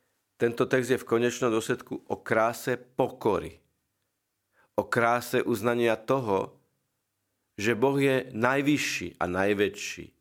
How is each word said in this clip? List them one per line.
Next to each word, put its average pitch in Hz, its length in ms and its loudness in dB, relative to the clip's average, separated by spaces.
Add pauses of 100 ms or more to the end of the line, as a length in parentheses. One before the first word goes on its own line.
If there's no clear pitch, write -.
(400)
tento 120 240 0
text 127 260 0
je 123 80 2
v - 60 -16
konečnom 120 480 0
dôsledku - 560 -4
o - 160 -4
kráse 117 560 0
pokory. - 800 -2 (1200)
O 98 80 -2
kráse 120 560 2
uznania 117 560 2
toho, 110 560 -2 (1040)
že 107 160 0
Boh 139 240 2
je 135 320 0
najvyšší 131 880 -2
a 87 80 0
najväčší. 98 800 0 (140)